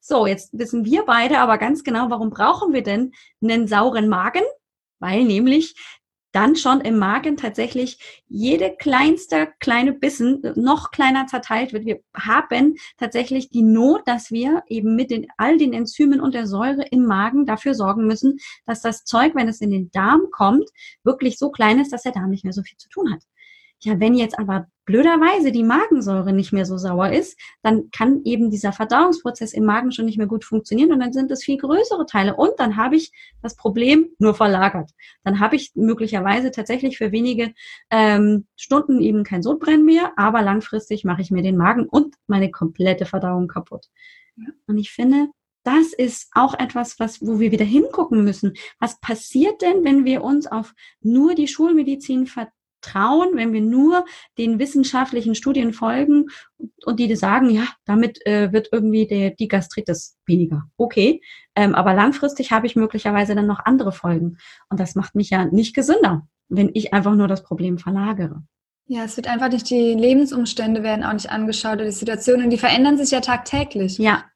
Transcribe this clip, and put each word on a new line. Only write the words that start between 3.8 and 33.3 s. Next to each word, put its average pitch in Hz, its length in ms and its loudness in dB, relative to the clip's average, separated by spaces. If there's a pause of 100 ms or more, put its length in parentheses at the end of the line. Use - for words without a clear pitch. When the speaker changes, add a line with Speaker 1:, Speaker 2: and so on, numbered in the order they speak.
Speaker 1:
Magen? 208 340 -2 (580)
Weil 190 240 0
nämlich 254 500 2 (580)
dann 233 240 2
schon 262 260 2
im 220 160 0
Magen 262 380 -2
tatsächlich 247 920 -8
jede 320 500 -2
kleinste 311 680 0 (120)
kleine 247 320 0
Bissen 277 500 -2 (140)
noch 262 340 0
kleiner 262 360 0
zerteilt 247 460 -6
wird. 214 140 -8
Wir 220 140 -6 (140)
haben 269 600 0 (220)
tatsächlich 247 500 -4
die 233 140 0
Not, 233 440 4
dass 240 240 -4
wir 247 380 -2
eben 220 260 -2
mit 254 160 -2
den, 233 160 -4 (120)
all 262 180 2
den 285 160 2
Enzymen 262 480 2
und 254 140 -2
der 233 120 -4
Säure 247 440 -2
im 254 160 4
Magen 226 400 2
dafür 254 280 -2
sorgen 214 320 0
müssen, 262 320 0 (280)
dass 226 160 -6
das 226 220 -6
Zeug, 277 300 2
wenn 240 140 0
es 220 120 -6
in 208 100 -2
den 190 200 -4
Darm 277 400 2
kommt, 240 380 2 (340)
wirklich 262 360 -2
so 285 120 -2
klein 233 300 2
ist, 285 120 -2
dass 240 100 -10
der 247 100 -6
Darm 190 180 -4
nicht 196 140 -6
mehr 185 80 -6
so 196 100 -6
viel - 140 -16
zu - 120 -20
tun 339 240 -4
hat. 160 100 -10 (580)
Ja, 214 200 -2
wenn 226 140 4
jetzt 226 240 -2
aber 190 280 -4 (200)
blöderweise 320 680 4
die 233 100 0
Magensäure 226 720 0
nicht 196 200 0
mehr 196 120 0
so 185 140 -6
sauer 185 320 -2
ist, - 280 -2 (240)
dann 220 300 0
kann 269 320 0
eben 233 260 0
dieser 208 220 -4
Verdauungsprozess 240 800 -2
im 214 120 0
Magen 226 280 0
schon 226 140 -4
nicht 214 120 -4
mehr 214 80 -2
gut 214 180 -6
funktionieren 220 480 0
und 269 60 2
dann 247 140 -2
sind 262 180 -2
es 262 140 -8
viel 277 140 -2
größere 349 480 0
Teile. 196 280 0
Und 339 240 2
dann 214 180 -2
habe 247 200 0
ich 320 160 -2 (280)